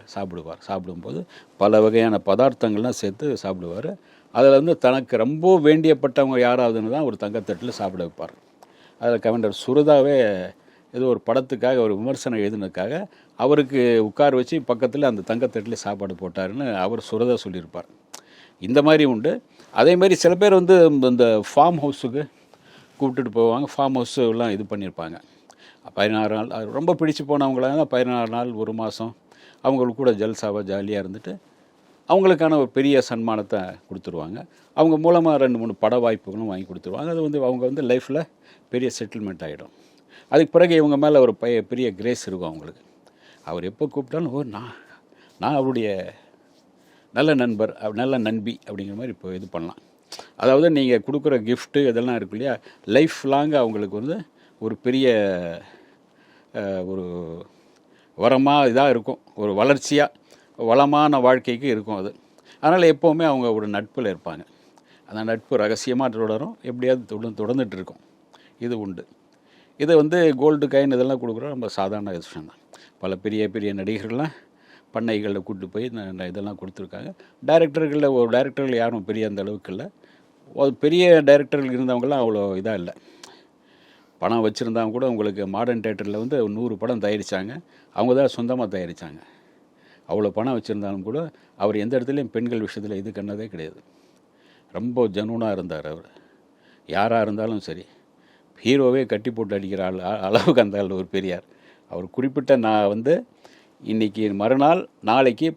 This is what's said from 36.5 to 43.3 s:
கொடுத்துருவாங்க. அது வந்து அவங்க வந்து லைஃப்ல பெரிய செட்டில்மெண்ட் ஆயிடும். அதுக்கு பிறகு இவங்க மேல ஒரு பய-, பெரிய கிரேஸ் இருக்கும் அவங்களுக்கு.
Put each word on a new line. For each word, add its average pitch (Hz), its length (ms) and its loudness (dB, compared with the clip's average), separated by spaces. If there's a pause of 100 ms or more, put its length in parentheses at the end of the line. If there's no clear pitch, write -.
கொடுத்துருவாங்க. 139 360 -10
அது 165 120 -4
வந்து 147 220 -2
அவங்க 127 220 -2
வந்து 139 160 -2
லைஃப்ல 135 420 0 (460)
பெரிய 127 300 -2
செட்டில்மெண்ட் 104 440 -10
ஆயிடும். 73 260 -14 (600)
அதுக்கு 151 220 4
பிறகு 170 240 6
இவங்க 147 220 4
மேல 151 220 6
ஒரு 117 160 6
பய-, 117 260 0
பெரிய 120 320 -4
கிரேஸ் 113 340 -4
இருக்கும் 90 200 -8
அவங்களுக்கு. 80 340 -14 (640)